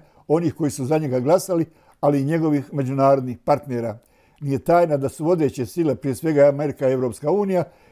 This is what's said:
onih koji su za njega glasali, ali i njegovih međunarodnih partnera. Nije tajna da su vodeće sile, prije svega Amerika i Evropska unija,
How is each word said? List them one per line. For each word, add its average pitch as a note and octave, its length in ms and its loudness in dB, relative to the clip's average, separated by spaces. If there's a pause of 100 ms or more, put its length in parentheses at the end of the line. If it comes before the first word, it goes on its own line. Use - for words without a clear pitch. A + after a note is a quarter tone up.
(280)
onih D#3+ 260 0
koji D3+ 160 -4
su C#3 140 -6
za D#3 140 0
njega B2+ 220 -2
glasali, E3 460 0 (340)
ali C#3+ 200 2
i C3+ 40 -2
njegovih D3+ 500 0
međunarodnih C3+ 640 0
partnera. A#2+ 600 -4 (420)
Nije C#3 180 -4
tajna E3 380 2
da C3+ 120 -2
su - 160 -10
vodeće D3+ 420 0
sile, D#3 280 -2
prije C3 200 -6
svega D3 340 4
Amerika C#3 400 -2
i C3 40 2
Evropska B2+ 380 -2
unija, F#3+ 340 0 (280)